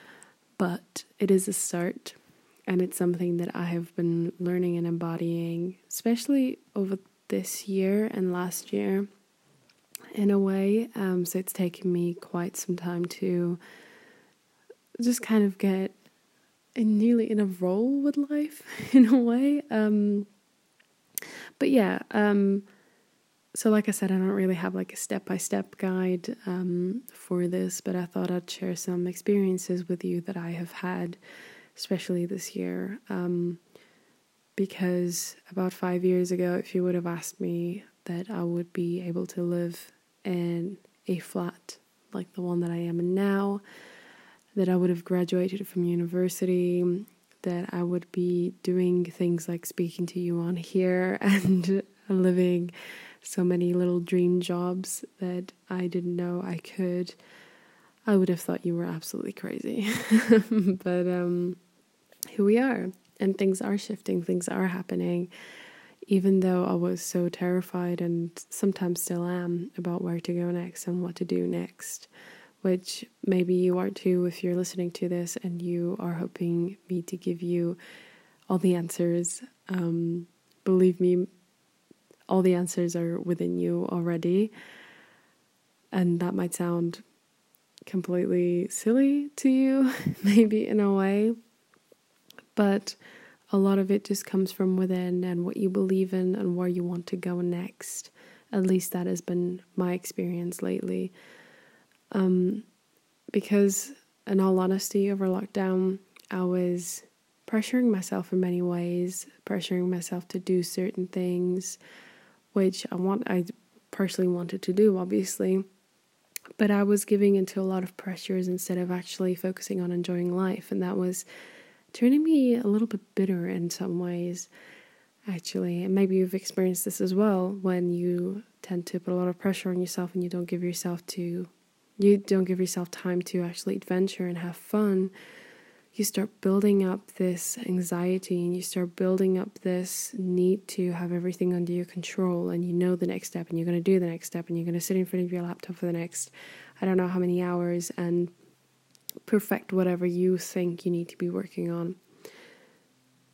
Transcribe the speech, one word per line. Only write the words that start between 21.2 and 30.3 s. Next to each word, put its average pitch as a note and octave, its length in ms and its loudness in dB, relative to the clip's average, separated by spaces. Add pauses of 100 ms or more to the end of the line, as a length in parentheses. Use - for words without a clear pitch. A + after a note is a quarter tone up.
but C#4 120 2
yeah, G3+ 300 4 (120)
um, G3+ 500 4 (920)
so - 160 2
like G#3+ 180 4
I G#3 40 2
said, G3 180 -2
I F#3+ 40 2
don't F#3+ 140 2
really F#3+ 260 2
have, F#3 200 -4
like, F#3 180 -6
a - 40 -20
step-by-step F#3+ 800 -6
guide, F#3 600 -2 (100)
um, F#3 560 -2 (100)
for F3 360 -4
this, F#3 320 -4
but F#3 160 -4
I F3 100 -4
thought F3+ 240 -4
I'd F3 180 -4
share F#3 280 -6
some F3 300 -4
experiences F#3 840 -2
with F3 160 -4
you F3 180 -2
that F#3+ 140 -10